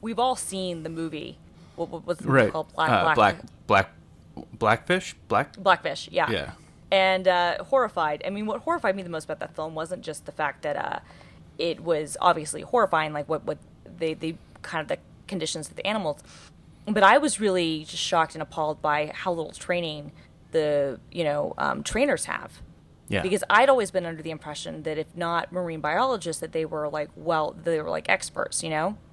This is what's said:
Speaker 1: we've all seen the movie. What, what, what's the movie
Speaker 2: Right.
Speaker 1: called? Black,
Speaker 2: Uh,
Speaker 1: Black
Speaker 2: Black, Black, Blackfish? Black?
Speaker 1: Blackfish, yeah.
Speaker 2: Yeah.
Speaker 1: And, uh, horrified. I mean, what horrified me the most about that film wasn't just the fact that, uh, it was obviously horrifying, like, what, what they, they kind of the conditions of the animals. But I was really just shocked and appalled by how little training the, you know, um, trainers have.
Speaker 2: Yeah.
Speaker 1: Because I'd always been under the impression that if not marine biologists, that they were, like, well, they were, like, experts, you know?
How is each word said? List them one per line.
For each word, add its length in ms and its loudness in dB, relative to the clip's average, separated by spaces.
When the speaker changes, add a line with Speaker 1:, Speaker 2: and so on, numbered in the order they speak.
Speaker 1:
we've 160 -4
all 180 2
seen 460 -6
the 80 -8
movie. 480 -8
What, 120 -4
what, 180 -12
what's 140 -4
the 60 -6
movie 160 8
Speaker 2:
Right. 100 4
Speaker 1:
called? 220 -6
Black, 160 2
Speaker 2:
Uh, 140 6
Speaker 1:
Black 120 6
Speaker 2:
Black, 280 6
Black, 240 6
Blackfish? 580 2
Black? 280 0
Speaker 1:
Blackfish, 560 0
yeah. 180 2
Speaker 2:
Yeah. 200 -2
Speaker 1:
And, 340 4
uh, 380 2
horrified. 600 0
I 40 -4
mean, 140 -6
what 160 -4
horrified 360 -2
me 60 -8
the 60 -10
most 160 -6
about 160 -8
that 160 -10
film 180 -8
wasn't 280 -8
just 240 -12
the 60 -12
fact 300 -4
that, 140 -2
uh, 220 -4
it 240 -2
was 400 -2
obviously 400 2
horrifying, 540 2
like, 160 -4
what, 140 -2
what 120 -4
they, 160 -2
they 240 -6
kind 220 -6
of 60 -10
the 100 -4
conditions 440 -6
of 60 -18
the 100 -8
animals. 360 -2
But 140 4
I 160 10
was 220 0
really 440 0
just 180 -10
shocked 340 0
and 60 -6
appalled 380 -4
by 320 0
how 200 -4
little 180 -4
training 600 -6
the, 480 2
you 140 -4
know, 340 0
um, 240 0
trainers 440 0
have. 340 -8
Speaker 2:
Yeah. 140 0
Speaker 1:
Because 280 0
I'd 180 8
always 220 4
been 160 -2
under 160 -8
the 80 -8
impression 540 -10
that 120 -4
if 200 -6
not 340 -2
marine 300 -6
biologists, 600 -2
that 120 -8
they 120 -2
were, 240 -4
like, 280 -4
well, 440 0
they 220 0
were, 80 -6
like, 180 -4
experts, 540 -2
you 80 -4
know? 260 -2